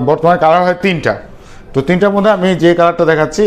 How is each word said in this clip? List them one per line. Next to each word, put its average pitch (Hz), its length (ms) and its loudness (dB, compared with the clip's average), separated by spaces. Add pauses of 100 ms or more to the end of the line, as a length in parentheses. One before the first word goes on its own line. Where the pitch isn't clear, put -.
বর্তমানে 160 300 0
কালার 160 280 2
হয় 180 160 -2
তিনটা, 151 320 -2 (600)
তো 135 60 -2
তিনটার 180 300 0
মধ্যে 196 200 0
আমি 190 240 0
যে 170 200 2
কালারটা 170 300 0
দেখাচ্ছি 156 420 0